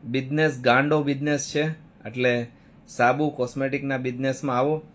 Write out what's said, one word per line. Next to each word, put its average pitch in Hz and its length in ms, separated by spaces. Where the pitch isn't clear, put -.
બિઝનેસ 135 560
ગાંડો 139 420
બિઝનેસ 143 520
છે. 147 100
એટલે 120 400
સાબુ 135 420
કોસ્મેટિકના 135 680
બિઝનેસમાં 131 640
આવો 151 240